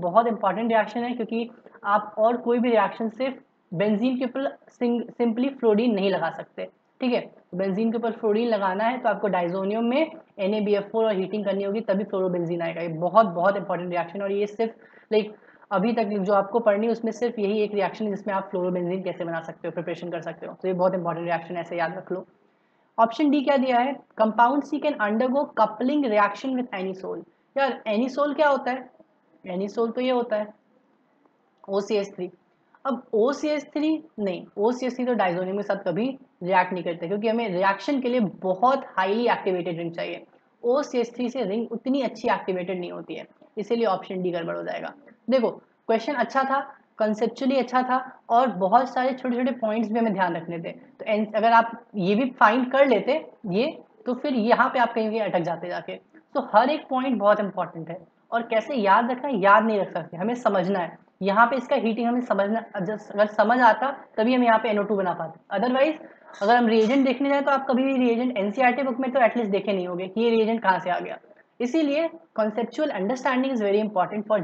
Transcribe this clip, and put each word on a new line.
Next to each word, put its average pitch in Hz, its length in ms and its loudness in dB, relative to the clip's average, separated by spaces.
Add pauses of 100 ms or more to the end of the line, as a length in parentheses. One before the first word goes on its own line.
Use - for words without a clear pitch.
बहुत 214 200 4
important 214 460 0
रिएक्शन 220 320 0
है 247 100 -4
क्योंकि 233 340 -4 (360)
आप 202 340 0
और 233 180 4
कोई 240 220 0
भी 240 120 0
रिएक्शन 214 400 2
से 262 240 -6 (380)
बेंजीन 214 460 0
के 262 60 -4
ऊपर 269 220 -4 (240)
सिंग-, 240 360 -2 (140)
simply 240 280 0 (100)
फ्लोरीन 226 360 4
नहीं 196 160 2
लगा 165 200 0
सकते। - 340 -10 (360)
ठीक 247 120 0
है, 202 80 0
तो - 360 -14
बेंजीन 196 360 0
के 233 60 -2
ऊपर 226 140 -4
फ्लोरीन 226 360 0
लगाना 196 360 0
है 247 140 -2
तो 247 100 -2
आपको 202 200 0
डायजोनियम 190 560 -2
में 294 260 0 (280)
एन 202 160 -2
ए 220 60 0
बी 208 140 2
एफ 196 180 -2
फ़ोर 226 120 2
और 214 120 2
heating 190 280 -4
करनी 196 200 -2
होगी 202 160 -2
तभी 202 240 0
फ्लोरोबेंजीन 175 580 -2
आएगा। 165 200 -6
ये 175 60 -4
बहुत, 175 380 2
बहुत 180 300 0
important 180 340 -6
रिएक्शन 175 320 -4
और 196 100 -4
ये 202 140 -2
सिर्फ, 220 280 -4 (380)
like, 214 220 0 (360)
अभी 202 220 2
तक 214 260 0
जो 196 160 0
आपको 196 260 2
पढ़नी 214 260 2
है 233 60 2
उसमें 226 200 -4
सिर्फ 233 260 -4
यही 208 240 0
एक 208 120 -4
reaction 196 300 -2
है 208 60 -2
जिसमें 196 240 -4
आप 190 160 -4
फ्लोरोबेंजीन 180 520 -2
कैसे 175 220 -6
बना 165 160 -6
सकते 165 280 -12
हो, 160 40 -8
preparation 170 380 -8
कर 170 100 -6
सकते 165 260 -12
हो। - 160 -14
तो 185 60 -2
ये 185 60 0
बहुत 180 200 2
important 170 320 -4
reaction 170 280 -4
है, 170 60 -6
ऐसे 170 160 -8
याद 170 200 -2
रख 185 160 -10
लो। 185 140 -8 (720)
Option 226 320 4
D 285 140 4
क्या 277 120 4
दिया 247 220 2
है, 262 180 0 (240)
compound 240 500 4
C 294 140 -4
can 294 240 -2
undergo 254 380 0 (140)
coupling 254 540 2
reaction 208 440 0
with 220 220 -6
anisole। 180 440 -8 (320)
यार 269 320 0
anisole 262 480 0
क्या 294 120 6
होता 269 220 0
है? 254 180 -6 (560)
anisole 202 500 -2
तो 254 60 -4
ये 254 100 0
होता 240 260 0
है 208 160 -4 (1160)
ओ 196 120 0
सी 208 160 0
एच 196 180 -2
थ्री। 180 160 -8 (540)
अब 262 180 -2 (120)
ओ 226 180 4
सी 294 160 -4
एच 294 240 -2
थ्री 302 160 -2 (300)
नहीं, 185 260 -4 (140)
ओ 214 140 4
सी 254 140 -4
एच 247 100 -4
थ्री 247 80 -4
तो 247 100 0
Dysonium 185 420 0
के 202 60 -2
साथ 196 220 -2
कभी 190 220 -2 (360)
react 196 300 2
नहीं 180 120 -4
करते 170 240 -6
क्योंकि 208 200 -2
हमें 226 200 0
reaction 196 520 0
के 254 80 -2
लिए 247 120 0 (220)
बहुत 247 420 2 (120)
highly 202 320 0
activated 180 500 -2
ring 170 140 -4
चाहिए। 175 300 -8 (400)
ओ 254 200 2
सी 262 160 -4
एच 233 160 -2
थ्री 247 160 -2
से 180 140 -4
ring 226 280 -4
उतनी 262 300 0
अच्छी - 300 -4
activated 185 480 -4
नहीं 175 120 -8
होती 165 220 -12
है, 156 120 -12 (320)
इसीलिए 226 280 -2
option 185 360 -2
डी 180 80 -2
गड़बड़ 170 260 -4
हो 170 60 -6
जाएगा। 165 300 -8 (380)
देखो 240 200 2
क्वेश्चन - 640 -4
अच्छा 247 300 0
था, 269 160 0 (380)
conceptually 226 600 0
अच्छा 247 240 0
था 254 160 0 (320)
और 240 260 4
बहुत 214 320 4
सारे 254 240 -2
छोटे-छोटे 254 480 -2
points 220 300 -2
भी 233 80 0
हमें 226 140 2
ध्यान 180 240 0
रखने 170 220 -8
थे। 175 140 -10
तो - 320 -18
एन-, 214 300 0
अगर 220 180 4
आप 226 200 6 (220)
ये 196 200 0
भी 254 160 0 (100)
find 247 320 4
कर 277 140 6
लेते 247 380 2 (240)
ये, 202 180 0 (400)
तो 247 80 -2
फिर 269 200 -4
यहाँ 226 340 4
पे 254 100 -2
आप 233 160 2
कहीं 220 160 0
कहीं 220 100 -2
अटक 185 200 0
जाते 170 280 -4
जाके। 175 280 -8 (380)
तो 277 60 -2 (120)
हर 240 180 8
एक 302 180 -4
point 254 300 0
बहुत 202 220 4
important 170 500 -6
है 175 80 -10 (340)
और 233 100 0
कैसे 320 320 -2
याद 226 360 4
रखना 254 180 -6
है, 226 120 -2
याद 202 240 8
नहीं 214 160 2
रख - 120 -4
सकते, 165 240 -8
हमें 214 180 -2
समझना 202 440 0
है। 165 200 -6 (220)
यहाँ 196 260 4
पे 269 100 0
इसका 254 200 0
heating 226 320 0
हमें 240 120 0
समझना, 214 440 0 (160)
just 208 320 -6
अगर 208 140 4
समझ 220 340 2
आता 247 300 6 (260)
तभी 233 180 2
हम 254 100 4
यहाँ 226 140 6
पे 233 100 -2
एनओ 202 140 2
टू 202 140 -2
बना 180 180 0
पाते। 170 440 -8
Otherwise 262 840 -2
अगर 226 140 6
हम 240 100 4
reagent 226 400 4
देखने 269 220 0
जाए 285 140 2
तो 285 80 0
आप 269 180 0
कभी 254 140 2
भी 269 140 0
reagent 247 420 0
एनसीईआरटी 240 440 2
book 254 180 -2
में 262 120 -2
तो 269 80 2
at 233 160 4
least 220 140 -2
देखे 202 220 0
नहीं 180 160 -2
होंगे 180 200 -6
कि 202 120 -4
ये 233 100 4
reagent 226 320 2
कहाँ 185 160 2
से 175 120 -4
आ 175 80 0
गया। - 200 -10 (420)
इसीलिए 294 480 0 (320)
conceptual 226 560 -2
understanding 254 560 0
is 226 140 -2
very 202 160 2
important 202 480 -2
for 214 140 4